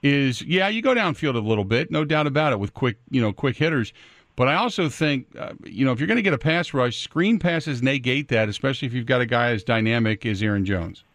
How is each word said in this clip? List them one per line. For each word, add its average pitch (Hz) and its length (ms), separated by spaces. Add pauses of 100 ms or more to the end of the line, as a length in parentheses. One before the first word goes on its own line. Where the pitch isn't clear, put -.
is, 139 380
yeah, 185 280
you 220 120
go 254 140
downfield 160 400
a 117 60
little 107 220
bit, 113 280
no 156 120
doubt 151 240
about 147 280
it, 104 40
with 101 140
quick, 120 240 (140)
you 135 100
know, 107 140
quick - 220
hitters. 151 360 (420)
But 127 140
I 143 60
also 196 340
think, 143 380 (120)
uh, - 140 (100)
you 113 220
know, 131 80
if 120 80
you're 151 60
gonna 226 160
get 196 100
a 135 60
pass 165 340
rush, 123 240
screen 196 420
passes 156 440
negate 131 460
that, 110 200
especially 135 380
if 120 80
you've 123 100
got 127 160
a 123 60
guy 120 240
as 107 120
dynamic 113 600
as 107 180
Aaron 104 220
Jones. 87 400 (100)